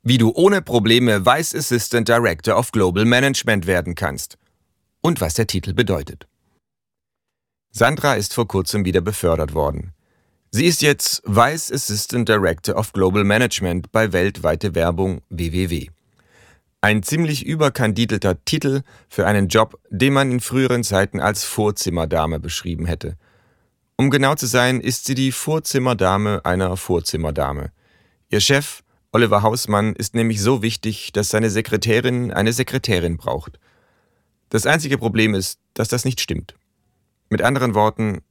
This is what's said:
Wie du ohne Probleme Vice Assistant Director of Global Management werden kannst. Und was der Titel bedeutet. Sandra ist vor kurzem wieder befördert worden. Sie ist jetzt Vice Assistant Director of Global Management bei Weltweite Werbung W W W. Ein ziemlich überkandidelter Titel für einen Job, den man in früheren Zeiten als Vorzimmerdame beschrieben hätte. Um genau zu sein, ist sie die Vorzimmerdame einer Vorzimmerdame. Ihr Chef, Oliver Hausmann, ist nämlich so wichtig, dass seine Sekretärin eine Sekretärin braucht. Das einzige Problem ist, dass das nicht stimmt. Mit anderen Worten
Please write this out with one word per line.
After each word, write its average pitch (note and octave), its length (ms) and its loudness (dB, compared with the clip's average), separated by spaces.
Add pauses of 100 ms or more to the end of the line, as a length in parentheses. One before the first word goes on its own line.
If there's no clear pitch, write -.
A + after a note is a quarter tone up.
Wie A#2+ 160 4
du A2+ 160 6
ohne F#3+ 260 0
Probleme A2+ 640 2
Vice C#3+ 300 2
Assistant A#2 520 -2
Director A2 520 2
of A#2+ 120 -4
Global G2 340 2
Management A#2+ 600 2
werden F2 300 -2
kannst. C#2+ 420 -8 (640)
Und E3 180 0
was E2 140 -2
der A2+ 140 0
Titel F2+ 260 -4
bedeutet. - 540 -2 (1400)
Sandra C3+ 420 2
ist G2+ 220 -4
vor A#2 120 0
kurzem F#2+ 380 -2
wieder F#2 160 2
befördert D#2+ 540 -2
worden. D2 380 -4 (580)
Sie D3+ 140 0
ist E3 180 2
jetzt - 420 0
Vice A#2 460 2
Assistant A2+ 580 -4
Director F#2+ 460 2
of G#2+ 180 -4
Global G2 300 2
Management G2+ 680 0
bei A2 220 2
Weltweite E2+ 640 0
Werbung E2+ 540 0
W E2+ 220 -6
W F2+ 200 -2
W. D#2 160 -6 (960)
Ein G#2+ 200 2
ziemlich D3+ 420 -2
überkandidelter A2+ 1040 0
Titel C#3 380 -2 (260)
für F#2 160 -2
einen G2+ 220 2
Job, A2 320 2 (100)
den C3 240 2
man C#3 180 2
in B2 80 0
früheren B2 440 0
Zeiten G2 360 0
als G2 260 -2
Vorzimmerdame E2 920 -2
beschrieben D#2+ 460 -6
hätte. D#2+ 320 -8 (800)
Um C3+ 160 2
genau C3+ 240 2
zu C3 100 -6
sein, B2 360 2
ist B2 240 -4
sie C3+ 100 -2
die C3 160 0
Vorzimmerdame G#2 1120 0
einer F2+ 320 0
Vorzimmerdame. D2+ 960 -4 (580)
Ihr G#2 100 0
Chef, - 420 0 (300)
Oliver G#2 320 4
Hausmann, G#2+ 500 0
ist - 220 -8
nämlich A2+ 260 0
so A2+ 220 2
wichtig, A2 480 -6
dass G2+ 180 -2
seine A2 220 0
Sekretärin A#2 800 0
eine G#2+ 200 2
Sekretärin G2 640 -2
braucht. - 420 -8 (880)
Das A2 160 0
einzige D3 320 0
Problem A2 380 0
ist, - 240 -6 (160)
dass A2+ 120 -2
das B2 160 -2
nicht C3 160 -4
stimmt. - 360 -8 (760)
Mit G2+ 140 0
anderen B2+ 320 2
Worten G#2+ 560 0